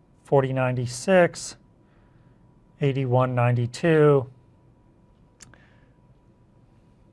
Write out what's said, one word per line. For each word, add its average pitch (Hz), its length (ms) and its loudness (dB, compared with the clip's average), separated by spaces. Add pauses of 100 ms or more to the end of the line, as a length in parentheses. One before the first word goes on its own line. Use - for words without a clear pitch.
(220)
forty 135 300 0
ninety-six, 131 1040 -2 (1200)
eighty-one 127 540 0
ninety-two. 123 960 0 (2750)